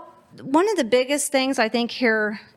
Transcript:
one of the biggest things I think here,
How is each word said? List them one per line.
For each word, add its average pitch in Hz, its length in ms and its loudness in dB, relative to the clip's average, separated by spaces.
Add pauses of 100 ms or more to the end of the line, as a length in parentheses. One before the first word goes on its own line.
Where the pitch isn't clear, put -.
(420)
one 302 300 2
of 415 60 -2
the 302 60 0
biggest 254 480 0
things 269 280 0
I 220 100 0
think 233 220 -2
here, 214 480 0 (180)